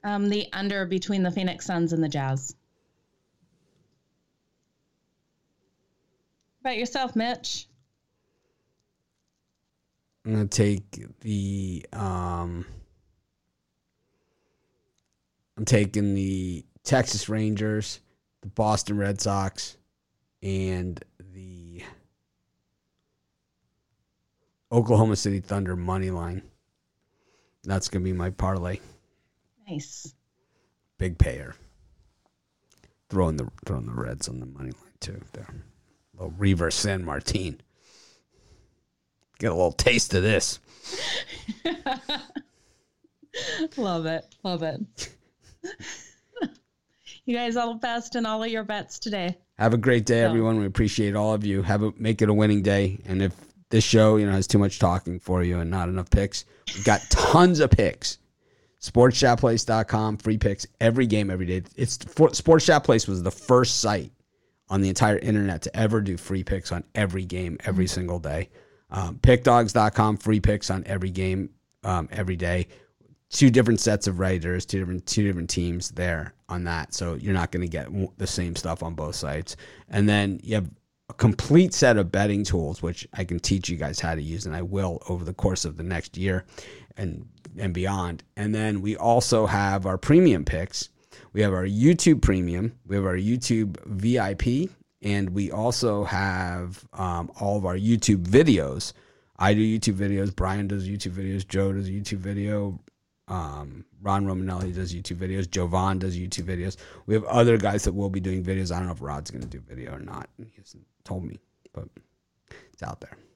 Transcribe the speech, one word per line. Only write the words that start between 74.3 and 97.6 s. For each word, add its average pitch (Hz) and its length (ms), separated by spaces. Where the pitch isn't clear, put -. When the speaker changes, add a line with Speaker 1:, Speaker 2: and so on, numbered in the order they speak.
Speaker 2:
two 98 120
different, 92 280
two - 180
different 87 240
teams 87 440
there 85 420
on 87 140
that. 82 280
So 85 220
you're 78 180
not 87 180
gonna 90 160
get 80 200
w-, 92 320
the 98 80
same 85 280
stuff 82 280
on 82 120
both 76 200
sites. 73 420
And 104 180
then 101 360
you 110 140
have 92 120
a - 60
complete 165 580
set 123 240
of 90 160
betting 101 320
tools, 80 380
which 85 320
I 98 100
can 87 160
teach - 300
you 87 80
guys 76 220
how 82 140
to 78 60
use, 80 240
and 76 100
I 85 60
will 90 480
over 87 160
the 85 80
course 92 320
of 78 140
the 82 40
next 87 360
year 92 260
and, - 280
and 98 140
beyond. 90 500
And 107 180
then 107 280
we 104 160
also 117 480
have 98 400
our 95 100
premium 143 480
picks. - 460
We 104 80
have 101 140
our 92 100
YouTube 135 560
Premium. 92 640
We 98 100
have 98 100
our 90 100
YouTube 110 720
V 107 320
I 101 160
P. 135 340
And 101 300
we 98 200
also 107 540
have, 92 880
um, 87 380
all 101 160
of 98 80